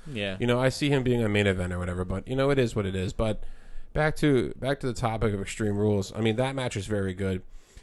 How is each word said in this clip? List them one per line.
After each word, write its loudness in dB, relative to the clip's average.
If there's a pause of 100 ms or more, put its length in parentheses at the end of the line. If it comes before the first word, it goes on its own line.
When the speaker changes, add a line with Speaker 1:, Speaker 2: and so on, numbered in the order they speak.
(120)
Speaker 1:
Yeah. -4
Speaker 2:
You 0
know, 4
I 4
see 0
him 4
being 2
a 2
main 4
event 2
or -4
whatever, -4
but, -4
you -4
know, 2
it 4
is 2
what 0
it -4
is. -2
But -2 (480)
back 0
to, 4
back -2
to -4
the -2
topic 0
of -2
Extreme -2
Rules. 2
I -4
mean, 2
that 0
match -4
is -4
very -2
good. -2 (400)